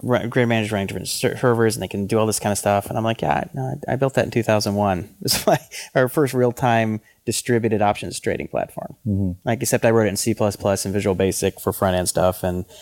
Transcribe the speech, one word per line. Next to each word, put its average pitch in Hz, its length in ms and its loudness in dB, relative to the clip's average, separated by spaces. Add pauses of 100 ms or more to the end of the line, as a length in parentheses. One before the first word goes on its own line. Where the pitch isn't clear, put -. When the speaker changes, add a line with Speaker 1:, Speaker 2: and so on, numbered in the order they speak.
Speaker 1:
r-, 117 200 0
grid 120 200 2
managers 110 220 0
running 98 160 0
different 104 220 -6
ser-, - 280 -2
servers, 113 380 4
and - 80 -6
they 92 60 -4
can 101 180 -4
do 113 120 0
all 110 80 4
this 107 120 0
kind 104 140 -2
of 98 60 -2
stuff." 101 280 2
And 135 100 -6
I'm 113 80 -2
like, 113 160 -2
"Yeah, - 320 0
no, 131 220 -6 (140)
I, 120 60 0
I - 20 -4
built 135 180 0
that 123 100 2
in - 60 -6
two 117 140 0
thousand 104 320 0
one." 98 380 0
<laughs> - 60 -20
It - 40 -14
was - 220 -2
my, 165 120 2 (380)
our 127 120 4
first 135 260 0
real-time 117 680 2 (260)
distributed 113 560 0
options 101 380 -2
trading - 280 -4
platform. - 460 -6 (120)
Speaker 2:
Mm-hmm. 98 260 0 (120)
Speaker 1:
Like, 117 160 0
except 120 240 0
I 117 60 6
wrote 113 160 6
it 98 40 2
in 98 60 -4
C 110 180 -2
plus 104 220 0
plus 98 280 0
and 98 100 -4
Visual 101 220 0
Basic 95 420 0
for 98 140 -2
front-end 90 360 0
stuff 90 360 0
and 90 200 -2 (160)